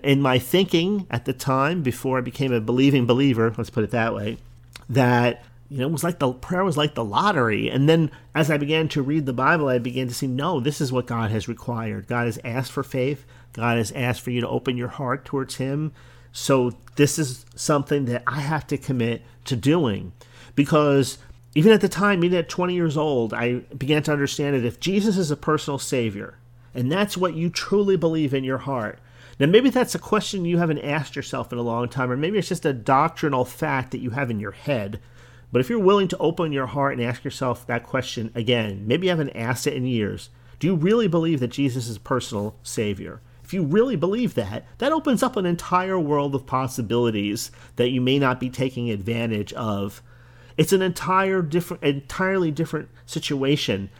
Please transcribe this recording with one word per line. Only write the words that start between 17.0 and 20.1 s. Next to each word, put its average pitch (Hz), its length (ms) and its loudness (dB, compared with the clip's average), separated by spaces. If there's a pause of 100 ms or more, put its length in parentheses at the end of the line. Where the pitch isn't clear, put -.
is 131 360 -4
something 143 500 0
that 120 220 -2
I 127 140 -2
have 147 260 -4
to 147 100 -4
commit 120 460 -2 (240)
to 131 100 -2
doing, 110 560 0 (420)